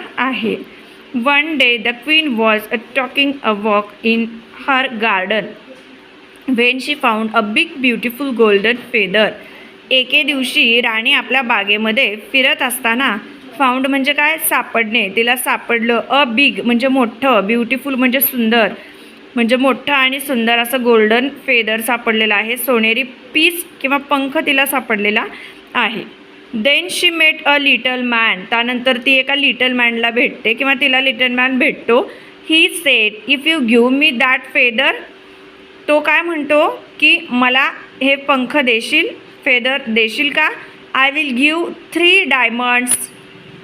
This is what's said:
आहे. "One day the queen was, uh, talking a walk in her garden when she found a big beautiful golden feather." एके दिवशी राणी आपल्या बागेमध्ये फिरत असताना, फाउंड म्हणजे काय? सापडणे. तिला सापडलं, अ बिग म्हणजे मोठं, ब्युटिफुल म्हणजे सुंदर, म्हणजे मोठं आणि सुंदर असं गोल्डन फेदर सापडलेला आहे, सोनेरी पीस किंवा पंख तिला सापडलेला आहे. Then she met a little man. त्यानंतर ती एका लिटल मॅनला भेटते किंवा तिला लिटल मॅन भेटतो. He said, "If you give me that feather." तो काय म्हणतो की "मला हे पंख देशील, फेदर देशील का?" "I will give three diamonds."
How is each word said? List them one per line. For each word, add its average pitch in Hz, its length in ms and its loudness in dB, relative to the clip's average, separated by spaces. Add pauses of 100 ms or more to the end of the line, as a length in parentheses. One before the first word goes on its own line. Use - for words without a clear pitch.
(180)
आहे. 233 380 -2 (600)
"One 285 420 0
day 247 200 2
the 233 140 -2
queen 311 360 0
was, 220 320 2 (120)
uh, 233 60 -4 (200)
talking 277 320 -2
a 262 240 -2
walk 208 600 -2
in 226 120 0 (420)
her 262 220 0 (140)
garden 202 400 -2 (1080)
when 240 260 2
she 269 200 -4 (100)
found 220 300 0
a 220 220 0
big 330 280 -4
beautiful 240 600 0
golden 208 300 2 (200)
feather." 202 320 2 (640)
एके 262 320 2
दिवशी 262 580 2
राणी 240 320 0
आपल्या 254 280 0
बागेमध्ये 220 720 0 (180)
फिरत 269 280 2
असताना, 240 560 -2 (420)
फाउंड 262 280 2
म्हणजे 269 260 0
काय? 294 240 0
सापडणे. 233 800 0
तिला 233 200 2
सापडलं, 233 720 -2
अ 277 140 2
बिग 226 420 0
म्हणजे 240 220 2
मोठं, 254 600 2
ब्युटिफुल 240 480 -2
म्हणजे 254 240 2
सुंदर, 233 480 2 (680)
म्हणजे 233 200 2
मोठं 269 380 0
आणि 262 260 0
सुंदर 233 380 0
असं 240 260 -2
गोल्डन 233 460 4 (180)
फेदर 226 320 0
सापडलेला 226 560 0
आहे, 220 220 -2
सोनेरी 233 460 0
पीस 330 640 -2 (160)
किंवा 277 160 -2
पंख 277 400 -2
तिला 285 280 0
सापडलेला 226 600 -2 (480)
आहे. 220 300 -2 (520)
Then 277 280 0
she 359 360 -2
met 311 380 2
a - 20 2
little 254 420 0
man. 226 380 0 (100)
त्यानंतर 247 480 0
ती 269 160 0
एका 262 220 2
लिटल 254 360 0
मॅनला 233 380 0
भेटते 233 440 -2
किंवा 269 200 0
तिला 262 280 0
लिटल 262 260 0
मॅन 254 320 0
भेटतो. 262 520 0 (400)
He 320 120 4 (240)
said, 247 480 0
"If 269 40 -6 (120)
you 285 180 0
give 240 300 4
me 302 120 4
that 262 460 -2
feather." 262 360 2 (920)
तो 302 120 4
काय 302 220 0
म्हणतो 330 600 0 (160)
की 302 180 4 (120)
"मला 254 420 2 (300)
हे 269 140 2
पंख 269 420 -2
देशील, 254 500 0 (380)
फेदर 254 320 2 (100)
देशील 226 440 0
का?" 311 180 0 (580)
"I 277 40 2
will 285 260 -2
give 302 260 2 (340)
three 359 280 4
diamonds." 247 720 0 (680)